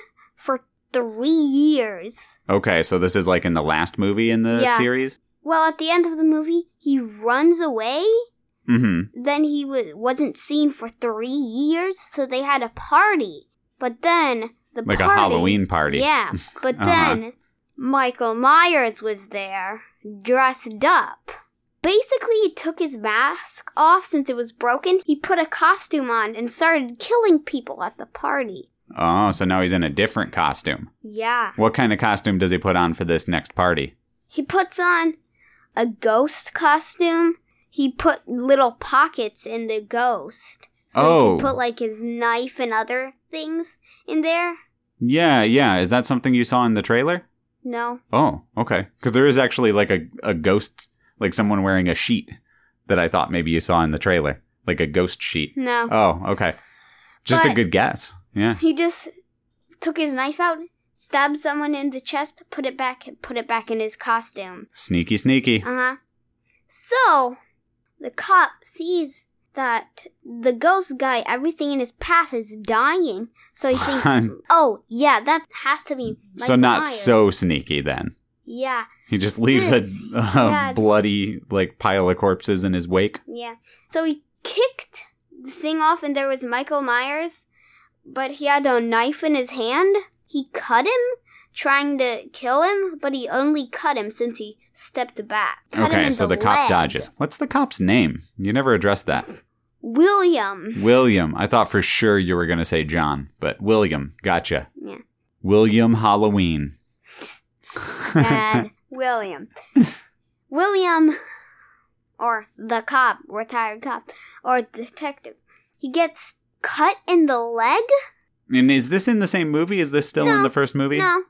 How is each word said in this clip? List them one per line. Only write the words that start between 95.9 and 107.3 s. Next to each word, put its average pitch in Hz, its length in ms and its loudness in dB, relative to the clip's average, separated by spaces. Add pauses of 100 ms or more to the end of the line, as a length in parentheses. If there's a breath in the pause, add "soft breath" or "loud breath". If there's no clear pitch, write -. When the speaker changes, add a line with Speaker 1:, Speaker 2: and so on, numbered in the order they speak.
Speaker 1:
him 104 80 2
Speaker 2:
Okay, - 80 2
Speaker 1:
in 269 60 0
Speaker 2:
so 98 140 -2
Speaker 1:
the 90 80 0
Speaker 2:
the - 80 -6
cop 101 160 2
Speaker 1:
leg. 262 100 0
Speaker 2:
dodges. 85 480 0
What's 151 200 -6
the 294 100 -4
cop's - 320 -2
name? 90 420 2 (160)
You 98 160 -4
never 131 200 2
addressed 101 340 0
that. 69 180 -2 (560)
Speaker 1:
William. 240 1000 2
Speaker 2:
William. 113 540 4
I 104 120 -2
thought - 240 2
for 101 100 2
sure 104 380 2
you 90 160 0
were 87 100 0
gonna 85 200 0
say 80 180 0
John, 73 460 -2 (100)
but - 220 -4
William. 95 600 0
Gotcha. 82 460 -2 (140)
Speaker 1:
Yeah. - 160 -14 (440)
Speaker 2:
William 110 540 4
Halloween. 101 800 2 (1400 loud breath)